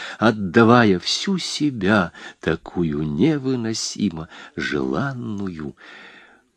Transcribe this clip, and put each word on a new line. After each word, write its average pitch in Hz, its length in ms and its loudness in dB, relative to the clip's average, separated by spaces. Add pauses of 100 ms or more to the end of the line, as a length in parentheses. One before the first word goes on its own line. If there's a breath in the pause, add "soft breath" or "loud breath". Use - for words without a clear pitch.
(180 loud breath)
отдавая 110 800 6
всю - 380 -2
себя, 107 760 0 (280 loud breath)
такую 80 640 -2
невыносимо 110 1300 -2 (280 loud breath)
желанную. 85 1200 -4 (800 loud breath)